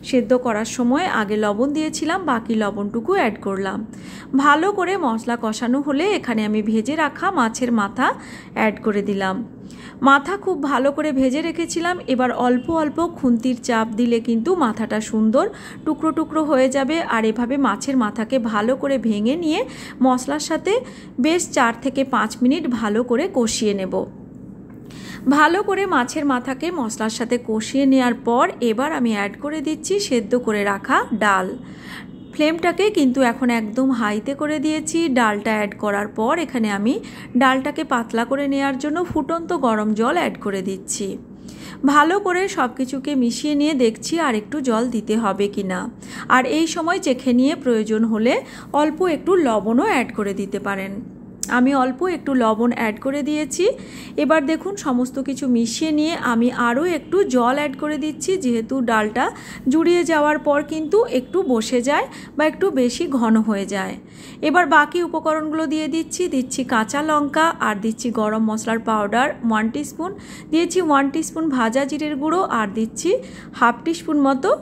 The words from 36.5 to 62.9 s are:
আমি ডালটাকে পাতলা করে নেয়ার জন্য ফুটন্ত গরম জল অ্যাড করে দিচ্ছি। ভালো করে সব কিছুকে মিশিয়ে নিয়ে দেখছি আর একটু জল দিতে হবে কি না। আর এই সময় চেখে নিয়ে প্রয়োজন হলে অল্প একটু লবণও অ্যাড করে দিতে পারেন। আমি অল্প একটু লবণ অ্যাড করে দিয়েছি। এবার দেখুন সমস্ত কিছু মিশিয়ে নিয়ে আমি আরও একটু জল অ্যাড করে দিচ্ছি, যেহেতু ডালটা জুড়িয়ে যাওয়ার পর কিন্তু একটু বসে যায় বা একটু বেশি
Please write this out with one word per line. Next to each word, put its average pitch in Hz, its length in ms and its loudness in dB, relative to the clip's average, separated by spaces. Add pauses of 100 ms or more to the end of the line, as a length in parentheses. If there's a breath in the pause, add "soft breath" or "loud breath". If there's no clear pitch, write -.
আমি 214 160 0 (480 loud breath)
ডালটাকে 269 500 2
পাতলা 233 400 0
করে 277 220 0
নেয়ার 277 300 0
জন্য 302 140 -2 (140)
ফুটন্ত 320 380 -2 (160)
গরম 214 240 2 (100)
জল 247 220 2
অ্যাড 190 140 -2 (100)
করে 196 240 -4
দিচ্ছি। 190 380 -6 (840 loud breath)
ভালো 302 220 6 (100)
করে 359 160 2 (140)
সব 262 220 0
কিছুকে 262 340 -4 (120)
মিশিয়ে 262 380 0
নিয়ে 302 120 2 (100)
দেখছি - 300 0 (120)
আর 262 160 0
একটু 285 160 -8 (120)
জল 220 140 2 (120)
দিতে 214 280 0
হবে 196 220 0 (100)
কি 202 160 -4
না। 180 80 -2 (560 loud breath)
আর 254 80 6 (140)
এই 330 80 2 (100)
সময় 339 320 0
চেখে 254 320 0
নিয়ে 269 140 4 (100)
প্রয়োজন 220 380 2 (100)
হলে 226 220 2 (480 loud breath)
অল্প 311 180 2 (160)
একটু 269 160 0 (160)
লবণও 226 440 2
অ্যাড 254 260 2
করে 202 240 -2
দিতে 196 260 -4
পারেন। 196 260 -4 (640)
আমি 254 140 4 (120)
অল্প 262 160 -2 (180)
একটু 277 140 -4 (120)
লবণ 220 360 2
অ্যাড 220 160 0 (100)
করে 277 220 -2
দিয়েছি। 302 380 -2 (580 loud breath)
এবার 311 180 4 (100)
দেখুন 320 220 -2 (120)
সমস্ত 254 300 0 (120)
কিছু 277 180 -4 (100)
মিশিয়ে 233 440 0
নিয়ে 311 140 2 (180)
আমি 233 160 4 (200)
আরও 247 160 2 (140)
একটু - 200 -2 (180)
জল 247 240 4
অ্যাড 294 220 -2
করে 302 220 -2
দিচ্ছি, 311 280 -4 (120)
যেহেতু 233 320 0 (140)
ডালটা 220 360 2 (460 loud breath)
জুড়িয়ে 339 400 4
যাওয়ার 302 260 4 (100)
পর 285 120 4 (120)
কিন্তু 311 260 0 (220)
একটু 247 180 -4 (140)
বসে 233 280 2 (100)
যায় 330 160 2 (320 loud breath)
বা 294 140 4
একটু 349 140 0 (140)
বেশি 247 240 2 (140)